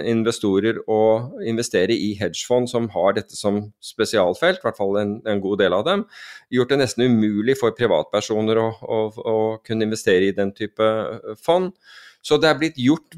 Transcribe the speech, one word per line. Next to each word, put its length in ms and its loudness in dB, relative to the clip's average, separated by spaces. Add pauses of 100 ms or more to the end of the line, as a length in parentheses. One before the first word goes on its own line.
investorer 800 0 (100)
å 100 2 (460)
investere 480 0
i 240 -2
hedgefond 500 -2
som 220 -4
har 240 2
dette 240 -8
som 220 -2 (240)
spesialfelt, 720 0
i 80 -6
hvert 140 -4
fall 180 0
en, 140 -2 (160)
en 160 0
god 180 0
del 140 4
av 100 0
dem. 160 0 (480)
Gjort 220 2
det 80 2
nesten 260 0
umulig 540 2
for 160 0
privatpersoner 800 0
å, 80 0 (160)
å, 160 -4 (160)
å 220 -4 (280)
kunne 220 -2
investere 460 2
i 20 -4
den 220 0
type, 260 -6
eh, 560 -4
fond. 320 0 (560)
Så 160 2
det 80 4
er 80 0
blitt 240 -4
gjort 360 0